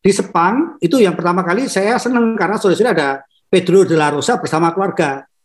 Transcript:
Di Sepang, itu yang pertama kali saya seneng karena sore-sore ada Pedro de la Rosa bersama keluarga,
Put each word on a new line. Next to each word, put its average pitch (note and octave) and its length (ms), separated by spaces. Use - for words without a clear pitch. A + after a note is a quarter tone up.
Di F#3 80
Sepang, G3 720
itu E3+ 160
yang F#3+ 160
pertama F3 320
kali G#3 240
saya G#3 320
seneng A#3 320
karena G3+ 240
sore-sore G3 400
ada C#3 240
Pedro F#3 320
de E3 80
la D3+ 160
Rosa D3 320
bersama E3 320
keluarga, E3+ 520